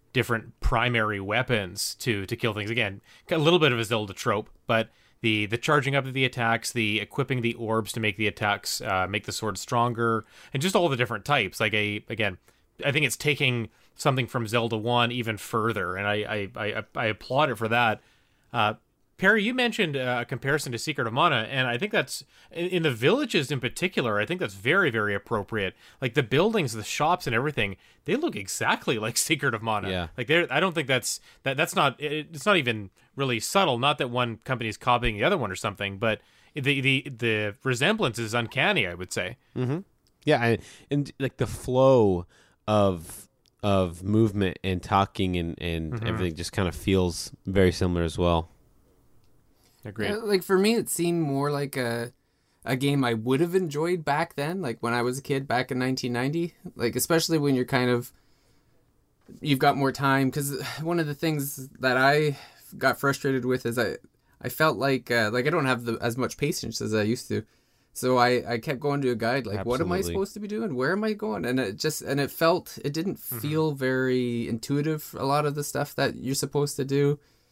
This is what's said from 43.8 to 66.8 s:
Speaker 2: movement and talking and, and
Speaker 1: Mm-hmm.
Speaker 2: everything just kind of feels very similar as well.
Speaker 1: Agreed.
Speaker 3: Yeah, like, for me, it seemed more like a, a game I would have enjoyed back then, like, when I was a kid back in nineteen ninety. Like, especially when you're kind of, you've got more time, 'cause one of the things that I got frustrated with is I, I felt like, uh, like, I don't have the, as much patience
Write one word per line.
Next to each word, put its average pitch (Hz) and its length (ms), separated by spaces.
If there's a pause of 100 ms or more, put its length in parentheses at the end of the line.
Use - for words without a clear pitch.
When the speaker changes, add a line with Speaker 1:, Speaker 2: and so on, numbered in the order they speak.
Speaker 2:
movement 101 600
and 92 180
talking 95 540
and, 85 240
and 80 320
Speaker 1:
Mm-hmm. 110 140
Speaker 2:
everything 87 300
just 85 160
kind 95 160
of 78 60
feels 92 580 (120)
very 92 260
similar 87 320
as 82 140
well. 85 320 (1300)
Speaker 1:
Agreed. 107 260
Speaker 3:
Yeah, 208 80
like, 208 260
for 190 160
me, 208 160
it - 160
seemed 170 320
more 143 280
like 143 240
a, 120 380 (540)
a 127 100
game 143 260
I 120 120
would 123 260
have 175 140
enjoyed 170 500
back 151 300
then, 160 260
like, 120 200
when 117 120
I 120 80
was 127 180
a 135 40
kid 139 260
back 123 220
in 127 80
nineteen 127 340
ninety. 147 400 (240)
Like, 113 200
especially 165 420
when 143 160
you're 127 100
kind 123 260
of, 123 220 (1300)
you've 143 180
got 139 200
more 135 120
time, 135 400
'cause 143 320 (200)
one 170 180
of 156 60
the 147 80
things 139 540 (100)
that 127 180
I 143 400 (400)
got 131 240
frustrated 135 460
with 127 180
is 117 140
I, 95 180 (460)
I - 80
felt 156 260
like, 131 340
uh, 113 220
like, 123 140
I 151 40
don't 156 140
have 120 220
the, 117 160
as 120 160
much 120 180
patience 113 460